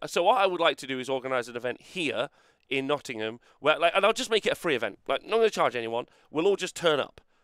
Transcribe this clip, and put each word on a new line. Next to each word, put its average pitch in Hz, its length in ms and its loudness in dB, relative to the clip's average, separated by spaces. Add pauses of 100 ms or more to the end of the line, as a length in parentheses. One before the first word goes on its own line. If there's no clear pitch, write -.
so 202 180 0
what 240 140 6
I 294 80 4
would 180 160 0
like 151 160 2
to 135 100 -14
do 131 120 -4
is 127 100 -8
organize 127 400 -2
an 120 80 -10
event 120 240 -6
here 135 480 -4 (400)
in 135 180 -2
Nottingham, 120 520 -4 (200)
where, 143 200 2
like, 165 160 4
and 196 100 2
I'll 214 80 4
just 233 160 -4
make 214 160 0
it - 80 0
a - 20 0
free 160 200 0
event. 107 320 -4
Like, 139 160 0
not 190 140 -2
gonna 226 120 4
charge 143 260 0
anyone. 117 300 -4 (240)
We'll 160 180 0
all 202 80 4
just 180 200 -8
turn 156 240 2
up. - 220 -8 (220)